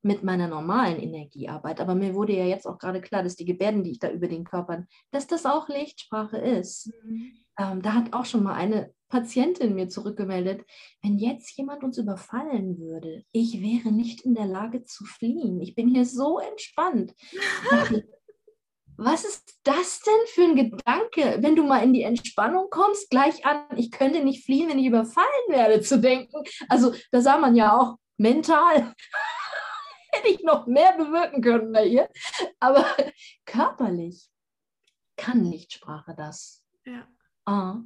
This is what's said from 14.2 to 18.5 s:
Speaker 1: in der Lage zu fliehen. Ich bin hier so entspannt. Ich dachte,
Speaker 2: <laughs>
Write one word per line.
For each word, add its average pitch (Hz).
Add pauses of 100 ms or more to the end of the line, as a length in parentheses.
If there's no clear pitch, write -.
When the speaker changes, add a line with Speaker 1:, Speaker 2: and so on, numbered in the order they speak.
Speaker 1:
in 254
der 214
Lage 226
zu -
fliehen. 226
Ich 180
bin 233
hier 247
so 269
entspannt. - (160)
Ich 392
dachte, -
Speaker 2:
<laughs> - (720)